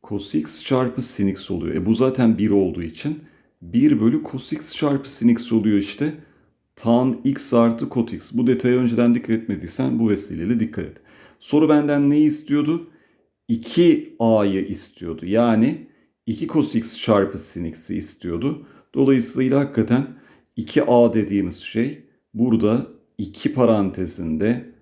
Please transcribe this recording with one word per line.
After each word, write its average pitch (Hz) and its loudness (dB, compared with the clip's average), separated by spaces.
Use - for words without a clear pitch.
cos - -8
x - -4
çarpı 127 0
sin - -4
x - -4
oluyor. 80 -4
E, 90 -2
bu 113 2
zaten 120 2
bir 107 0
olduğu 90 0
için 147 -8
bir 117 2
bölü 127 2
cos 131 -10
x - -10
çarpı 139 -2
sin - 0
x 117 0
oluyor 104 2
işte. 147 -4
Tan 120 2
x 135 -2
artı 117 2
kot 117 -2
x. - -14
Bu 120 0
detaya 123 2
önceden 120 2
dikkat 117 -4
etmediysen 113 -4
bu 113 2
vesileyle 95 -2
dikkat 95 -4
et. 71 -14
Soru 151 2
benden 143 4
neyi 151 4
istiyordu? 147 -2
İki 143 2
A'yı 104 4
istiyordu. 82 -10
Yani 113 2
iki 113 -6
cos - 0
x - -4
çarpı 98 0
sin - -10
x'i - -10
istiyordu. 90 -8
Dolayısıyla 131 2
hakikaten 135 0
iki 113 0
A 120 6
dediğimiz 98 0
şey 127 -4
burada 113 2
iki 98 -6
parantezinde 98 0